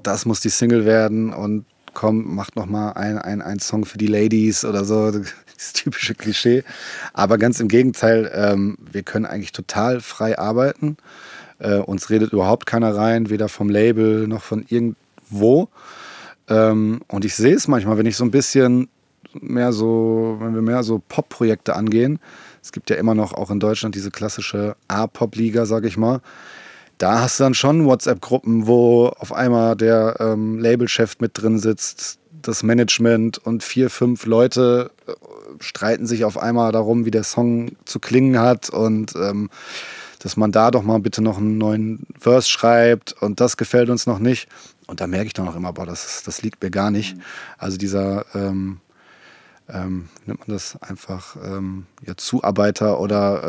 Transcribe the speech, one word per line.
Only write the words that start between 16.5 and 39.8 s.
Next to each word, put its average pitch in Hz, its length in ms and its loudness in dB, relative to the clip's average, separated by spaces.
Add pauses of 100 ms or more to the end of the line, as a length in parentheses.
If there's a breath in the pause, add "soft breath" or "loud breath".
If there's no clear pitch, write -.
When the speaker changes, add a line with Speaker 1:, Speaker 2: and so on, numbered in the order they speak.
Speaker 1:
und 101 180 -4
ich 104 120 -4
sehe 123 180 6
es - 140 0
manchmal, 107 300 2
wenn 113 80 2
ich 110 100 -2
so 123 80 0
ein 117 80 0
bisschen 127 560 4 (440)
mehr 120 400 -2
so, 113 680 0
wenn 113 140 -6
wir 110 80 -2
mehr 120 200 0
so 110 260 -2
Pop-Projekte - 680 -2
angehen. 113 420 0 (440 loud breath)
Es - 100 -20
gibt - 180 -8
ja 107 60 2
immer 110 180 2
noch 107 180 0
auch 98 180 -8
in 101 100 -2
Deutschland 107 340 -2
diese 98 160 -8
klassische 104 640 -6 (120)
A-Pop-Liga, 113 760 -2
sag 110 180 -2
ich 98 120 -4
mal. 117 240 0 (800 loud breath)
Da 104 220 2
hast 127 200 0
du 135 40 6
dann 131 100 4
schon 151 320 4
WhatsApp-Gruppen, 113 800 2
wo 120 400 6
auf - 260 -8
einmal 113 440 2
der, 113 440 2
ähm, 110 380 -2
Labelchef 117 640 0
mit 113 200 -2
drin 110 180 2
sitzt, - 600 -4 (240)
das - 200 -6
Management 113 760 2
und 117 240 -6
vier, 127 260 0
fünf 123 380 -2
Leute, 123 640 4 (160)
äh, - 60 -12 (480)
streiten 110 460 -4
sich 113 180 -2
auf 107 120 -2
einmal 117 360 0
darum, 113 320 2
wie 113 60 -2
der 110 140 0
Song 120 480 -2 (120)
zu - 160 -8
klingen 127 400 4
hat 120 300 2
und, 110 460 0
ähm, 101 320 -2 (720 loud breath)